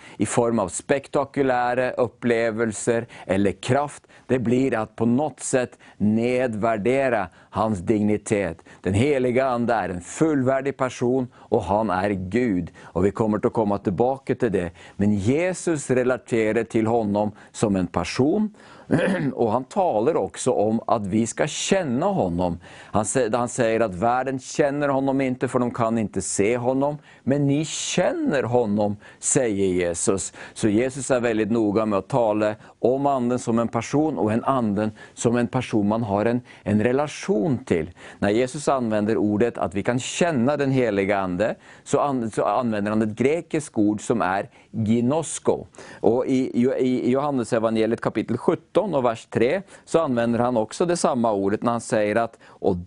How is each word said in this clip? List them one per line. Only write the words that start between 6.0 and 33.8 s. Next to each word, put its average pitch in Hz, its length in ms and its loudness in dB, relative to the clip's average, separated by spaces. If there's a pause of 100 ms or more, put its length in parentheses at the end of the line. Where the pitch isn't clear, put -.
hans 107 300 0
dignitet. 104 800 0 (240)
Den 92 120 -2
heliga 127 520 2
ande 120 280 0
är 95 160 0
en 90 120 -8
fullvärdig 135 760 0
person 127 580 -2
och - 280 -2
han 101 260 0
är 92 200 0
Gud. 92 600 0 (100)
Och - 240 -2
vi 101 60 4
kommer 107 360 0
att 113 60 0
komma 101 240 0
tillbaka 120 580 -2
till 117 160 0
det. 87 200 -2 (240)
Men 101 180 2
Jesus 151 760 0
relaterar 117 760 2
till 110 240 0
honom 104 440 0 (200)
som 104 240 0
en 90 120 0
person. 165 640 0 (340)
<clears throat> 175 460 0
Och 113 180 0
han 127 120 0
talar 156 520 0
också 117 360 -2
om 110 360 0
att 107 200 0
vi 110 200 0
ska 147 200 -2
känna 151 580 0
honom. 90 540 0 (320)
Han 107 140 0
sä-, 123 320 0
han 120 120 -2
säger 113 300 0
att 107 160 0
världen 127 440 0
känner 143 500 -2
honom 135 320 0
inte, 127 260 -2
för 123 120 0
de 120 120 0
kan 113 260 0
inte 101 240 -2
se 110 360 0
honom. 135 400 -2 (260)
Men 139 240 0
ni 143 180 2
känner 202 800 -2
honom, 107 520 2 (240)
säger 104 480 0
Jesus. 90 640 0 (200)
Så - 160 0
Jesus 127 420 0
är 127 80 4
väldigt 110 320 0
noga 110 340 2
med 104 140 2
att 92 80 -4
tala 107 480 0 (240)
om 135 260 0
anden 123 340 0
som 117 200 0
en 117 80 0
person 143 500 -2